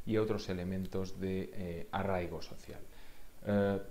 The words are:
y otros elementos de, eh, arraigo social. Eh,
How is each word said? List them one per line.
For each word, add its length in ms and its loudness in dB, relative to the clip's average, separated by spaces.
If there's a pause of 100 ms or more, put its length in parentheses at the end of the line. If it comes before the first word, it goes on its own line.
y 100 4
otros 320 2
elementos 720 0
de, 320 0
eh, 400 -4
arraigo 500 0
social. 380 -8 (680)
Eh, 320 6 (120)